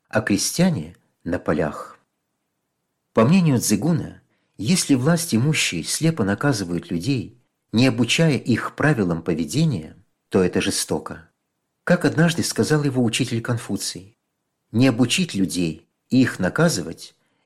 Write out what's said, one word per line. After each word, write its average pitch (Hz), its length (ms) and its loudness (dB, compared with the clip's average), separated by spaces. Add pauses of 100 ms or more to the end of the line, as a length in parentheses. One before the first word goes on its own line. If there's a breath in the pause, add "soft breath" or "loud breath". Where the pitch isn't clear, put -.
а 113 120 -2
крестьяне — 110 760 -2 (260)
на 87 140 -4
полях. 80 640 -4 (1120)
По 113 100 4
мнению 156 360 4
Цзыгуна, 107 640 -2 (340)
если 143 380 0
власть 156 400 2
имущие 113 480 0
слепо 160 400 -2
наказывают 95 640 -2
людей, 95 480 -4 (340)
не 113 140 4
обучая 131 520 2
их - 360 -2
правилам 98 480 0
поведения, 85 720 -2 (340)
то 95 140 2
это 90 160 0
жестоко. 82 680 -4 (540)
Как 175 200 2
однажды 160 380 2
сказал 151 420 0
его 127 200 0
учитель 117 400 -2
Конфуций: 104 720 -8 (540)
"Не 120 160 4
обучить 113 480 0
людей 85 520 -2 (220)
и 123 100 4
их 127 200 2
наказывать — 92 760 -2 (320)